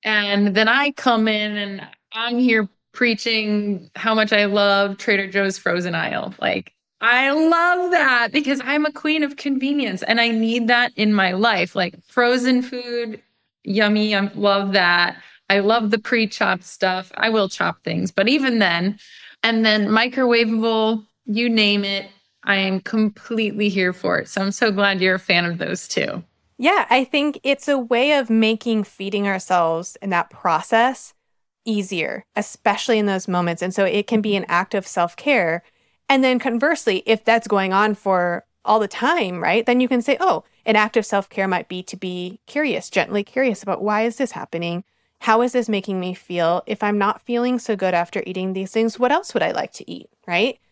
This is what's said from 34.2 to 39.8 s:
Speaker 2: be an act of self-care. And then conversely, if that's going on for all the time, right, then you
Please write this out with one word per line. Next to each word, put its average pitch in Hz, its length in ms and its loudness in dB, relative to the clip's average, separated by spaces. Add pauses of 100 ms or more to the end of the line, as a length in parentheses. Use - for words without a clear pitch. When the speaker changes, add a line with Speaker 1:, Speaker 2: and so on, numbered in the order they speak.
Speaker 2:
be 202 140 0
an 190 120 -2
act 180 280 -2
of 190 120 -2
self-care. 175 760 -2 (440)
And 269 160 4
then 254 160 2
conversely, 240 640 0
if - 200 0
that's 226 220 2
going 190 260 0
on 208 220 2
for 180 500 -2 (180)
all 220 160 4
the 208 80 0
time, 220 540 -2
right, 190 240 0
then 247 140 4
you 254 80 2